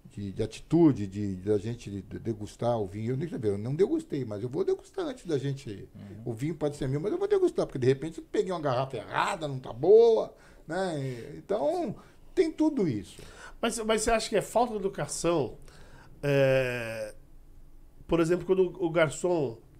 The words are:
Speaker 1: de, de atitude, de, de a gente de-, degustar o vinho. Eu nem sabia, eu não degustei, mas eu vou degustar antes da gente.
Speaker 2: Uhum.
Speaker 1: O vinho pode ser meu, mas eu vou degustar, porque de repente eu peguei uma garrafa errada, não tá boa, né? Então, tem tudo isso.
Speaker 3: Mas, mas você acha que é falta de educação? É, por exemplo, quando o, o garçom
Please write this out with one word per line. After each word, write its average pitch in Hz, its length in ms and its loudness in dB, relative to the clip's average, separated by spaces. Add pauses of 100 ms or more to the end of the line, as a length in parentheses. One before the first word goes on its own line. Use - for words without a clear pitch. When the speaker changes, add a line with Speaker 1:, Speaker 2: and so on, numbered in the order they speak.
Speaker 1:
de, 101 260 -8
de 98 100 -4
atitude, 127 640 4
de, 98 300 -4
de 92 160 -2
a 107 80 4
gente 113 320 -8
de-, 95 260 -10
degustar 113 600 -4
o 101 80 -2
vinho. 110 240 -6
Eu 131 60 -2
nem 165 120 -4
sabia, 110 220 -2
eu 98 80 0
não 123 160 -4
degustei, 196 500 0
mas 104 160 -6
eu 123 80 -4
vou 339 140 -2
degustar 381 420 -4
antes 262 220 -10
da 156 100 0
gente. 123 560 -6
Speaker 2:
Uhum. 101 380 -12
Speaker 1:
O - 20 -4
vinho 143 220 -4
pode 143 220 -2
ser 139 100 -4
meu, 135 120 -2
mas 196 120 -2
eu 359 80 -2
vou 403 80 0
degustar, 370 400 2
porque - 100 -8
de 127 80 0
repente 135 340 2
eu 320 120 -14
peguei 190 200 0
uma 170 100 -4
garrafa 135 360 0
errada, 151 500 -2
não 135 120 -6
tá 127 140 -12
boa, 214 600 8 (340)
né? 151 680 -6
Então, 277 560 -2 (400)
tem 320 180 4
tudo 302 360 2
isso. 104 340 -6 (400)
Speaker 3:
Mas, 226 180 -2
mas 220 220 2
você 240 80 -2
acha 220 200 2
que 220 60 0
é 180 60 4
falta 233 320 0
de 214 60 -4
educação? 165 800 -2 (680)
É, 123 880 2 (960)
por 170 120 2
exemplo, 170 280 2
quando 185 160 4
o, 175 240 -2
o - 20 2
garçom 156 680 2 (220)